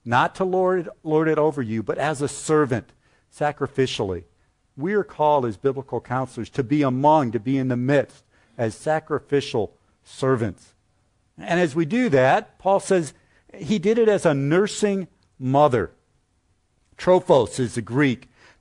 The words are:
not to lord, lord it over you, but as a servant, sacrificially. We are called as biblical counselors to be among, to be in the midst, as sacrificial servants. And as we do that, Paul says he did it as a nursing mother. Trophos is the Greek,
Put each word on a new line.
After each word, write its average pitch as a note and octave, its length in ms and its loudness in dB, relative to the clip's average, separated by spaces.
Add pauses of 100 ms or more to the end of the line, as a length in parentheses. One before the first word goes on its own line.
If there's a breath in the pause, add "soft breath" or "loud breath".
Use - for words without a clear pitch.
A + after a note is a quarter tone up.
not B2+ 300 0
to F#3+ 100 -4
lord, F#3 440 0 (140)
lord D#3 260 0
it D#3 100 2
over D3 240 0
you, A2 200 -4
but D3 160 -4
as C#3+ 240 -2
a C#3+ 60 -2
servant, C#3+ 640 -2 (420)
sacrificially. B2+ 880 -4 (520)
We F3 180 -4
are G3 100 0
called D3 400 0
as A2 120 -4
biblical C3 440 -4
counselors B2+ 500 -6
to C#3 140 -4
be C#3+ 180 0
among, C3+ 500 2
to A#2 80 -2
be C3 180 -2
in C3 100 -2
the B2+ 80 0
midst, B2+ 480 -2 (320 soft breath)
as A#2 180 -4
sacrificial C#3+ 1000 -4 (300)
servants. A#2 680 -4 (640)
And F3 220 -2
as D#3 140 0
we E3 100 0
do A3+ 260 0
that, C#3+ 480 2
Paul F#3+ 220 0
says F3 340 -2 (400 soft breath)
he G3 240 -4
did G#3+ 200 0
it A3+ 100 4
as G3 180 2
a D#3 80 2
nursing F#3 760 0 (300)
mother. C3 520 2 (1080)
Trophos F3 600 2
is B2 160 -4
the A#2 80 -6
Greek, B2+ 460 -2 (320 soft breath)